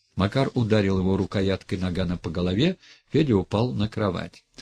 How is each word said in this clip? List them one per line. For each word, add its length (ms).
Макар 400
ударил 460
его 160
рукояткой 600
нагана 380
по 140
голове, 460
Федя 240
упал 380
на 160
кровать. 560